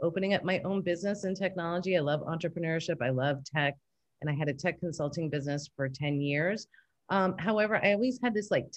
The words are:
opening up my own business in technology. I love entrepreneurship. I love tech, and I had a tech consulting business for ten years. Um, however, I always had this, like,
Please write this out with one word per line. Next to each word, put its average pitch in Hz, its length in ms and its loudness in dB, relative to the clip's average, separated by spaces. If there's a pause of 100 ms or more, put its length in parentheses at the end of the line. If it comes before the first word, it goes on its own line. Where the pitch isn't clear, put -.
opening 190 320 2
up - 80 2
my 185 200 2
own 196 200 0
business 180 420 -2
in 190 120 -2
technology. 180 600 0
I 165 40 4
love 147 220 2
entrepreneurship. 165 800 -2
I 123 100 2
love 135 340 0
tech, 143 320 0 (460)
and 151 60 -2
I 147 60 0
had 151 140 0
a 170 40 2
tech 165 280 -2
consulting 156 500 -4
business 143 460 -4
for 139 120 -2
ten 143 320 -2
years. 151 460 0 (440)
Um, 185 280 2
however, 214 440 2
I 202 100 6
always 247 320 0
had 240 100 0
this, 208 160 -2
like, 147 160 2 (100)